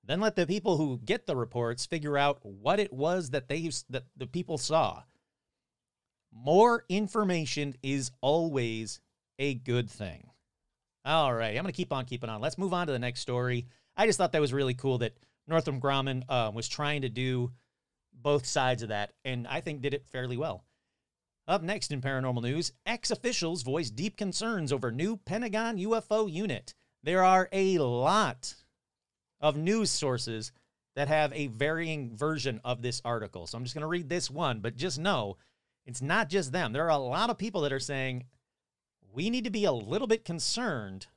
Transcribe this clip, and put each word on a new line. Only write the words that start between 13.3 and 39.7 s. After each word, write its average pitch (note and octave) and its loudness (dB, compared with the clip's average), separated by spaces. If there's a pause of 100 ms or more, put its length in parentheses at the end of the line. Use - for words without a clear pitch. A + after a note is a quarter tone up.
I G3+ 6
just G#3+ 4
thought F3+ 2
that D#3+ 4
was C#3 2
really C3+ 2
cool B2+ 0
that A#2 -2 (280)
Northrop D#3+ 0
Grumman, C3+ 0
uh, A#2+ 2
was A2+ -6
trying D3 -2
to C3+ -2
do B2 -2 (600)
both C#3+ 2
sides B2+ 2
of A2+ -6
that, G#2 -2 (120)
and A#2+ -4
I D#3 -4
think D3+ -6
did C3+ -2
it C3+ -6
fairly B2+ -6
well. C#3+ -6 (840)
Up F3 2
next E3+ -4
in C#3 -2
paranormal C3 -2
news, C#3+ -2 (120)
ex-officials F#3 -2
voice C3+ -2
deep D#3+ -4
concerns G3 -2
over B2+ 0
new E3+ -2
Pentagon A3 -2
U G#3 0
F A3 0
O G#3+ 4
unit. E3 -4 (280)
There F3+ 4
are F#3 8
a F#3+ 4
lot C#3 2 (840)
of D3 4
news G3 2
sources A#2+ -2 (440)
that C#3+ -2
have D3+ 4
a C#3+ -4
varying D3 -2
version C3+ -2
of B2 -2
this B2 -4
article. G#2+ -4
So - -10
I'm A#2+ -8
just B2 -8
gonna D3+ -6
read E3 -4
this F3 -2
one, C3 -2
but G#2+ -4
just C#3 -4
know C#3+ -2 (480)
it's B2 -10
not E3+ 0
just D#3 0
them. C#3+ -2
There D3+ 0
are E3 2
a D3+ 6
lot D3 0
of A#3 -4
people F#3+ -2
that C#3+ 0
are C3+ -2
saying, C3 -4 (840)
"We D3+ -2
need A#3+ 0
to A#3 -2
be G3+ 0
a F3 6